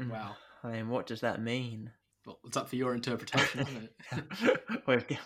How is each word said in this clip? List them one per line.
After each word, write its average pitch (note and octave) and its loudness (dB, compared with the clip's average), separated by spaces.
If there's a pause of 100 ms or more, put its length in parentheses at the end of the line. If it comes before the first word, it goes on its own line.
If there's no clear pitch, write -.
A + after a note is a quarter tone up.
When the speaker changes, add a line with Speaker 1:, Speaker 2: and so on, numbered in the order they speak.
Speaker 1:
Mm. B2 -2
Speaker 2:
Wow. G#2+ -6 (300)
Speaker 1:
I A#2+ -4
mean, A2 -2
what A#2+ 0
does A2 -4
that A2+ 2
mean? A#2 -2 (340)
Speaker 2:
Well, - -14
it's A#2 -2
up B2+ -2
for B2+ -2
your B2+ 2
interpretation, B2+ 2
isn't B2+ -4 (220)
it? - 2
Speaker 1:
<laughs> - -4
We've, B2 6 (220)